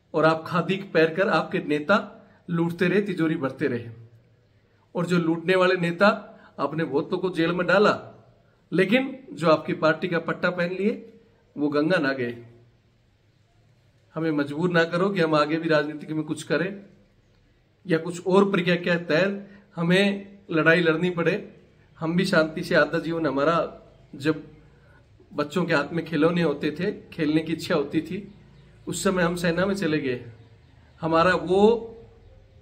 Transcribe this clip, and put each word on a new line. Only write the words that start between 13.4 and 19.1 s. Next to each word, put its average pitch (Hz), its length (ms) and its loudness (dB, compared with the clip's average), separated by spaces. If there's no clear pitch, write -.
हमें 160 160 -2
मजबूर 147 400 -2
ना 165 140 4
करो 175 260 0
कि 165 100 0
हम 156 140 2
आगे 151 220 2
भी 160 120 -4
राजनीति 151 460 0
में 156 100 -4
कुछ 151 180 -8
करें 175 400 -4
या 165 120 0
कुछ 175 280 -8
और 196 240 6
प्रक्रिया 175 260 2
के 170 280 -2
तहत 190 460 0